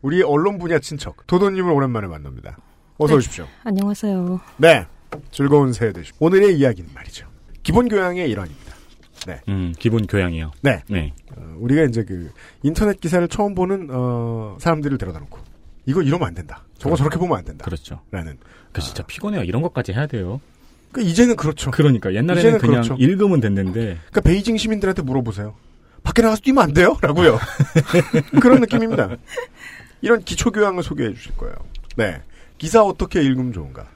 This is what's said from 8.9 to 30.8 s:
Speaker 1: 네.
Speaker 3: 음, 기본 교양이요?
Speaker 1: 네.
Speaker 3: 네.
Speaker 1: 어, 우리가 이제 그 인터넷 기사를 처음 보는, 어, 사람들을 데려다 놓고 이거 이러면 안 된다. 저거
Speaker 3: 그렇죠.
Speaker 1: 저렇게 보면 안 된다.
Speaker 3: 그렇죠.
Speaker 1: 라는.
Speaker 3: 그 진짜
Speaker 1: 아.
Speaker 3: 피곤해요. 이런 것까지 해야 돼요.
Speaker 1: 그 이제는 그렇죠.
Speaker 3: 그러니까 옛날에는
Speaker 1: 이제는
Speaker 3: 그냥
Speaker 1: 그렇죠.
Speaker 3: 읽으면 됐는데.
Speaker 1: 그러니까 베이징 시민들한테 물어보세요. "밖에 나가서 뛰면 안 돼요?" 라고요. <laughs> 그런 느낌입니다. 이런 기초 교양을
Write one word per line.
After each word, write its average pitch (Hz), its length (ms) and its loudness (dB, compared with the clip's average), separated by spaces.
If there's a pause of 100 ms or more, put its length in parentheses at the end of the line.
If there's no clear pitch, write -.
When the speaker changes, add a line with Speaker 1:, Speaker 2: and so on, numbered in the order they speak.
Speaker 1:
네. 82 220 -12
Speaker 3:
음, 92 280 -4
기본 110 300 0
교양이요? 82 440 -2 (100)
Speaker 1:
네. 127 260 0
Speaker 3:
네. 82 260 -4 (220)
Speaker 1:
어, 80 220 -18
우리가 131 260 2
이제 113 220 0
그 90 260 -10 (320)
인터넷 196 380 0
기사를 175 260 0
처음 202 280 -4
보는, 185 360 -2
어, 117 720 -4
사람들을 151 380 -2
데려다 90 200 -8
놓고 - 180 -18 (480)
이거 151 160 0
이러면 135 280 0
안 85 40 -12
된다. 85 300 -14 (140)
저거 143 180 -2
Speaker 3:
그렇죠. - 80 0
Speaker 1:
저렇게 151 140 -2
보면 165 200 -2
안 90 60 -10
된다. - 220 -14
Speaker 3:
그렇죠. - 340 -10 (120)
Speaker 1:
라는. 80 260 -10 (340)
Speaker 3:
그 - 80 -8
진짜 76 240 -10
Speaker 1:
아. - 20 -12
Speaker 3:
피곤해요. 208 380 -6
이런 90 180 -2
것까지 156 300 -4
해야 131 160 -2
돼요. 107 320 -6 (540)
Speaker 1:
그 254 80 -4
이제는 220 340 4
그렇죠. 151 360 -4
Speaker 3:
그러니까 127 420 2
옛날에는 165 260 0
Speaker 1:
이제는 - 200 6
Speaker 3:
그냥 120 240 4
Speaker 1:
그렇죠. 117 120 -2
Speaker 3:
읽으면 175 460 4
됐는데. 98 560 -2
Speaker 1:
그러니까 - 240 -4
베이징 196 360 2
시민들한테 196 440 -2
물어보세요. 113 540 -4 (480)
"밖에 - 180 2
나가서 220 200 2
뛰면 262 220 4
안 147 100 0
돼요?" 202 280 6
라고요. 156 360 4 (540)
<laughs> - 500 2
그런 247 200 8
느낌입니다. 226 480 0 (920)
이런 214 220 2
기초 - 260 -2
교양을 202 320 0